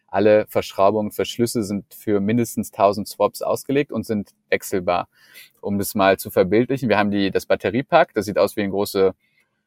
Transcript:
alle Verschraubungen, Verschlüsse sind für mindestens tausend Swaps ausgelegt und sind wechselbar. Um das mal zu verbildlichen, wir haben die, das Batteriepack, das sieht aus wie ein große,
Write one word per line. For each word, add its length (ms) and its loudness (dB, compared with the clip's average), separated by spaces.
alle 420 4
Verschraubungen, 640 0
Verschlüsse 520 -2
sind 280 -6
für 280 -2
mindestens 500 -2
tausend 380 0
Swaps 340 -2
ausgelegt 500 -2
und 140 -6
sind 300 -6
wechselbar. 560 -2
Um 200 -4
das 160 -6
mal 240 4
zu 100 -10
verbildlichen, 580 0
wir 120 2
haben 100 0
die, 220 0
das 160 -4
Batteriepack, 680 0
das 120 -2
sieht 120 -4
aus 180 0
wie 60 -2
ein 80 -2
große, 460 0